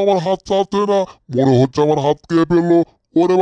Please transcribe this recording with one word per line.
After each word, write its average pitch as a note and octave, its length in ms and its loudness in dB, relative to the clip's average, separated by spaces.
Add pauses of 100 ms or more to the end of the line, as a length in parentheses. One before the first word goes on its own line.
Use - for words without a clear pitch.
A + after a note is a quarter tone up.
আমার G3 220 0
হাত F#3 140 -2 (100)
ছাড়ছে G3 320 -2 (100)
না, G3 80 0 (360)
মনে C3+ 240 2
হচ্ছে C3 260 -2
আমার D3+ 200 0
হাত D3+ 120 0 (100)
খেয়ে E3 220 0
ফেললো। E3+ 280 2 (380)
ওরে F#3 260 2